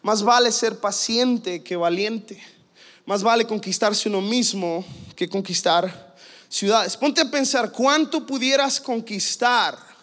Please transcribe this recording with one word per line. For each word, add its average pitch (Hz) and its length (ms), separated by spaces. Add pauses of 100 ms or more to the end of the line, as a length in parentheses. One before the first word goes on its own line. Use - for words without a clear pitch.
Más 208 200
vale 240 300
ser 220 280
paciente 220 800
que 180 140
valiente. 196 640 (680)
Más 196 160
vale 233 240
conquistarse 214 640
uno 196 100
mismo 196 640 (320)
que 180 140
conquistar 180 840 (320)
ciudades. 202 480
Ponte 294 280
a 254 80
pensar, 262 420
¿cuánto 302 540
pudieras 269 560
conquistar? 226 960 (240)